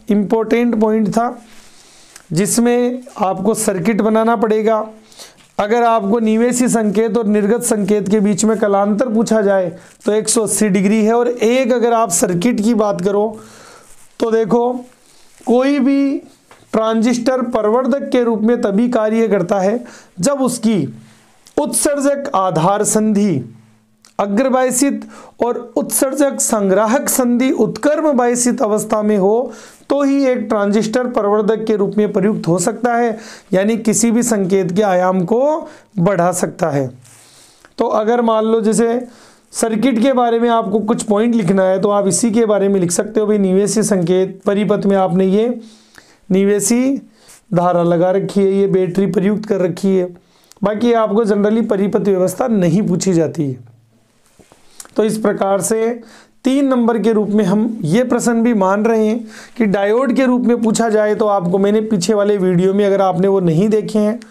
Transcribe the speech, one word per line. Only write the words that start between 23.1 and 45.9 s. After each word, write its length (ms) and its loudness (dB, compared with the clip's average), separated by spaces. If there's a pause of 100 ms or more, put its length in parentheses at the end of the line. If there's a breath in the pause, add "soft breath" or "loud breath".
अग्रबायसित 880 0 (360 loud breath)
और 140 -2 (200)
उत्सर्जक 640 -2
संग्राहक 680 0
संधि 440 0
उत्कर्म 600 0
बायसित 480 0
अवस्था 400 -2
में 160 0
हो 340 0 (380 loud breath)
तो 140 0
ही 220 0
एक 140 0
ट्रांजिस्टर 720 -2
प्रवर्धक 560 0
के 100 0
रूप 220 -2
में 160 0
प्रयुक्त 340 -2
हो 120 2
सकता 360 -2
है, 220 -2 (360 loud breath)
यानी 240 2
किसी 340 0
भी 120 2
संकेत 480 0
के 120 0
आयाम 400 2
को 460 0 (300 loud breath)
बढ़ा 340 2
सकता 360 -2
है। 180 -2 (880 loud breath)
तो 100 -2
अगर 340 0
मान 240 0
लो 160 0
जैसे 460 0 (460 loud breath)
सर्किट 480 0
के 120 2
बारे 260 0
में 100 0
आपको 320 0
कुछ 220 -4
पॉइंट 320 2
लिखना 280 2
है 180 2
तो 80 0
आप 180 0
इसी 240 0
के 140 2
बारे 220 2
में 120 0
लिख 120 0
सकते 280 -4
हो। 80 0
भाई 100 0
निवेशी 460 0
संकेत 600 0
परिपथ 400 0
में 120 2
आपने 300 2
ये 200 2 (840 loud breath)